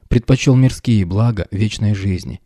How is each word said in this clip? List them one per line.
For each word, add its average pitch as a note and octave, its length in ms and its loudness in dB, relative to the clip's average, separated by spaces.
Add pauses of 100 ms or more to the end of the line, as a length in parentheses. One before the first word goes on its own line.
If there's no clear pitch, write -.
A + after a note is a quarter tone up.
предпочел C3 480 2
мирские B2 500 2
блага G#2 460 -2
вечной G#2 420 -2
жизни F#2+ 520 -4